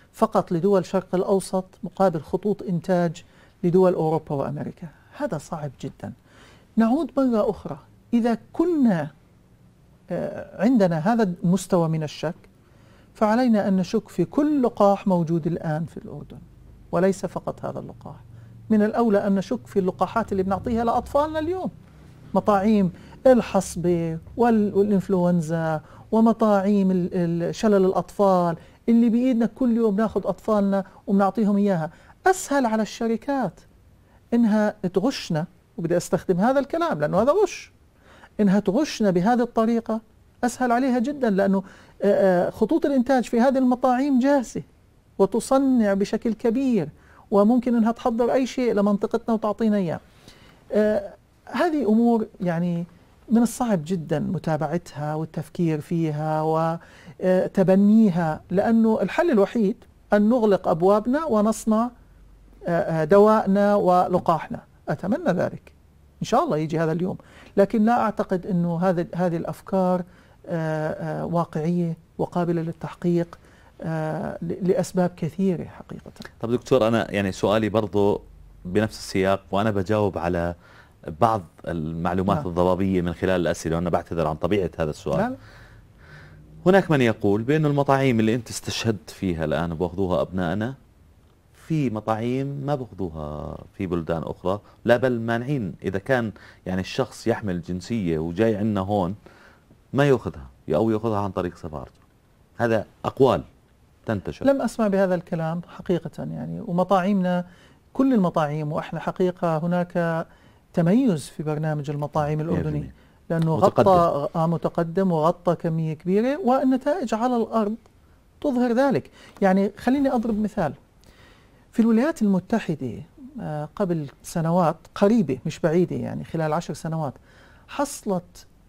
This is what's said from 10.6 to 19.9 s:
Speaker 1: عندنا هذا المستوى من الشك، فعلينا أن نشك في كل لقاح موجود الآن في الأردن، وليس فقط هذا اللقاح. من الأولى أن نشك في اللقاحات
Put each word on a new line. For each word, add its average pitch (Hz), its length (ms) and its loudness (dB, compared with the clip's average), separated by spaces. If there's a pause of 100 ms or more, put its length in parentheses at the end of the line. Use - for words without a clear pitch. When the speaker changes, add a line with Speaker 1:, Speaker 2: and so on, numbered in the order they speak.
Speaker 1:
عندنا 196 340 2
هذا 202 360 0 (100)
المستوى 175 460 0
من 160 140 -4
الشك، 151 320 -8 (800)
فعلينا 220 540 2
أن 190 80 2
نشك 190 340 -2
في 175 160 0
كل 294 380 2
لقاح 202 440 2
موجود 170 400 0
الآن 160 380 -4
في - 120 -14
الأردن، - 400 -16 (540)
وليس 185 340 0
فقط - 400 -8
هذا 135 140 -8
اللقاح. - 360 -16 (540)
من 214 120 4
الأولى 214 460 2
أن 196 80 2
نشك - 320 -4
في - 120 -2
اللقاحات 190 520 -2